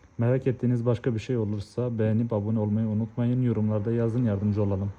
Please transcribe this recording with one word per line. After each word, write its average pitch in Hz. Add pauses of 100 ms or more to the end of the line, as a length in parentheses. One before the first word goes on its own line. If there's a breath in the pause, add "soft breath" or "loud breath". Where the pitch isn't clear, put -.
(180)
Merak 127
ettiğiniz 123
başka 120
bir 110
şey 123
olursa 107
beğenip 110
abone 107
olmayı 107
unutmayın. 120
Yorumlarda 107
yazın, 117
yardımcı 104
olalım. 98